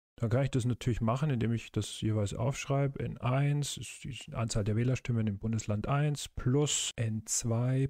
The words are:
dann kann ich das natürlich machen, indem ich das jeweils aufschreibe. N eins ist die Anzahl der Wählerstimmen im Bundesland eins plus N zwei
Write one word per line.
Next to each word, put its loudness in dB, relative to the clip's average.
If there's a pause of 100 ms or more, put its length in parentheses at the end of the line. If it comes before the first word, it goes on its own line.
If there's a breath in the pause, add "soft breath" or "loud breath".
(200)
dann 0
kann 4
ich 0
das 0
natürlich 0
machen, 2
indem 2
ich -4
das -4
jeweils 0
aufschreibe. -2
N -6
eins 0
ist -12
die -10
Anzahl 0
der 2
Wählerstimmen 2
im 0
Bundesland -2
eins 0
plus 2
N -2
zwei 2